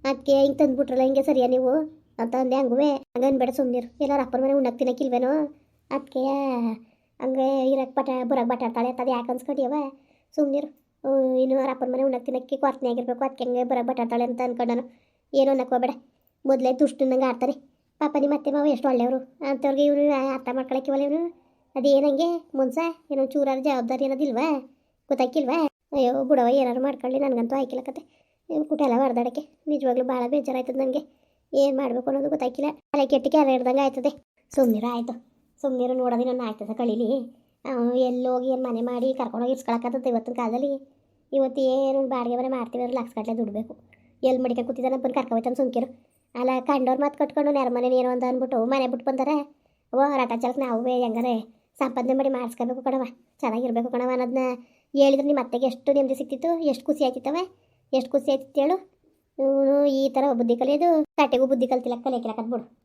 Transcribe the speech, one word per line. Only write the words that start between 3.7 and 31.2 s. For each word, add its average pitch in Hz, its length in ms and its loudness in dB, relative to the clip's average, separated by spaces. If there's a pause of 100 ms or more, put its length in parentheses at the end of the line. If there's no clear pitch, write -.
ಎಲ್ಲಾರ 285 180 0
ಅಪ್ಪನ 254 220 -2
ಮನೆ 269 100 2
ಉಣ್ಣಕ್ 247 260 0
ತಿನ್ನಕ್ಕಿಲ್ವೇನೋ? 254 680 0 (460)
ಅದ್ಕೆ 269 340 -4 (960)
ಹಂಗೆ 262 500 0
ಇರಕ್ 262 240 -2
ಬಟ-, 262 300 -2
ಬರಕ್ 240 240 0
ಬಟಾಡ್ತಾಳೆ 240 400 -2
ಅಂತ 254 120 -6
ಅದ್ 247 80 0
ಯಾಕ್ 254 220 -2
ಅನ್ಸ್ಕೊಂಡಿಯವ? 254 440 -2 (600)
ಸುಮ್ನಿರು. 294 320 0 (420)
ಹ್ಮ್, 262 280 2
ಇನ್ನು 262 220 2
ಅವ್ರ 269 120 0
ಅಪ್ಪನ 262 220 -4
ಮನೆ 254 100 0
ಉಣ್ಣಕ್ 254 240 0
ತಿನ್ನಕ್ಕೆ 254 300 -4
ಕೊರತೆನೇ 269 340 0
ಆಗಿರ್ಬೇಕು, 240 340 -2
ಅದ್ಕೆ 269 200 -4
ಹಂಗೆ 247 200 0
ಬರಕ್ 240 220 -2
ಬಟಾಡ್ತಾಳೆ 240 380 -2
ಅಂತ 247 200 -4
ಅನ್ಕೊಂಡನು. 240 460 -2 (440)
ಏನು 269 160 4
ಅನ್ನಕ್ 254 200 0
ಹೋಗ್ಬೇಡ, 254 200 2 (560)
ಮೊದ್ಲೇ 262 320 2
ದುಷ್ಟನಂಗೆ 262 460 2
ಆಡ್ತಾರೆ. 254 280 0 (460)
ಪಾಪ 294 220 0
ನಿಮ್ಮ 285 140 2
ಅತ್ತೆ 285 160 -2
ಮಾವ 285 160 2
ಎಷ್ಟು 277 220 2
ಒಳ್ಳೆಯವರು, 247 300 2
ಅಂಥವ್ರಿಗೆ 277 680 0
ಇವ್ನು 285 500 4
ಅರ್ಥ 262 180 -8
ಮಾಡ್ಕೊಳಕ್ಕಿವಲ್ಲ 262 500 -2
ಇವ್ನು. 330 340 -2 (400)
ಅದೇನಂಗೆ 285 840 2
ಮನ್ಸ 262 200 0 (320)
ಏನೋ 269 160 0
ಚೂರಾರು 269 380 -2
ಜವಾಬ್ದಾರಿ 262 400 0
ಅನ್ನೋದಿಲ್ವಾ? 269 540 0 (500)
ಗೊತ್ತಾಕಿಲ್ವಾ? 269 600 0 (240)
ಅಯ್ಯೋ 269 320 2
ಬಿಡವ, 254 240 4
ಏನಾರು 254 340 2
ಮಾಡ್ಕೊಳ್ಳಿ, 269 360 -4
ನನಗಂತೂ 254 380 0
ಆಯ್ಕಿಲ್ಲ 254 260 -4
ಕತೆ. 277 180 -12 (500)
ಇವ್ನ್ 302 140 -2
ಕೂಟ 302 160 -4
ಎಲ್ಲ 262 140 2
ಹೊರ್ದಾಡಕ್ಕೆ 247 460 0 (260)
ನಿಜವಾಗ್ಲೂ 262 380 0
ಭಾಳ 254 240 -2
ಬೇಜಾರಾಯ್ತದ 254 480 -2
ನನಗೆ. 262 480 -4 (300)